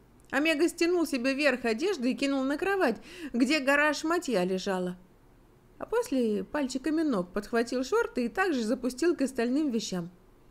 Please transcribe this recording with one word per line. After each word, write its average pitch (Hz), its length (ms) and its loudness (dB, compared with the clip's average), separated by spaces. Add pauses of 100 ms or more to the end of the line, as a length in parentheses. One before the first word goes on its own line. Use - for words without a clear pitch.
(300)
Омега 311 380 2
стянул 339 380 2
себе 269 280 0
верх 262 320 2
одежды 254 460 0
и - 40 0
кинул 277 280 0
на 285 140 0
кровать, 370 400 2 (360)
где 269 260 2
гора 285 340 4
шматья 294 500 0
лежала. 185 540 -2 (800)
А - 80 -10
после 247 580 0
пальчиками 294 580 -2
ног 220 280 0
подхватил 240 540 -2
шорты 403 420 0
и 233 40 -2
также 320 340 0
запустил 262 520 0
к - 60 -2
остальным 262 480 0
вещам. 185 400 -4 (420)